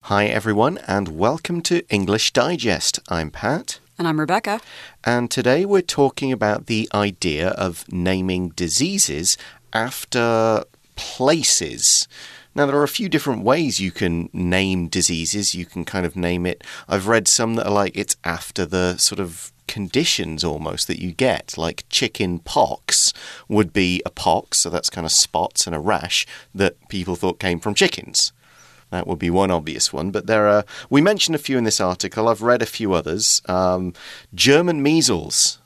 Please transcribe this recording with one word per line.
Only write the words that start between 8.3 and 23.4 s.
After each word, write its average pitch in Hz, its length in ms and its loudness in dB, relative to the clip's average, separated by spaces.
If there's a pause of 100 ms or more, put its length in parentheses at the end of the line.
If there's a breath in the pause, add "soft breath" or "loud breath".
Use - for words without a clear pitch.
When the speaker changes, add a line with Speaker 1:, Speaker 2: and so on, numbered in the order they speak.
Speaker 1:
diseases 87 880 0 (380 loud breath)
after 113 920 2 (320)
places. - 1120 2 (460 loud breath)
Now, 143 100 4
there 139 140 2
are 147 40 4
a 139 60 2
few 190 220 -2
different 139 340 0
ways 135 340 2
you 95 140 -2
can 85 400 -2
name 92 560 0
diseases. 90 680 -2
You 90 120 -8
can 85 180 -8
kind 90 220 -4
of 82 100 -6
name 87 300 0
it. - 180 -4 (240 loud breath)
I've 95 180 0
read 110 220 4
some 113 280 2
that 113 100 -2
are 101 60 0
like, 101 220 0
it's - 300 -4
after 85 400 -4
the 90 320 0
sort 98 240 -2
of 85 320 -8 (160)
conditions 90 720 -2
almost 78 460 -4
that - 120 -6
you 90 120 -6
get, - 460 -2
like 82 320 -4
chicken 92 480 -2
pox - 720 0 (360 loud breath)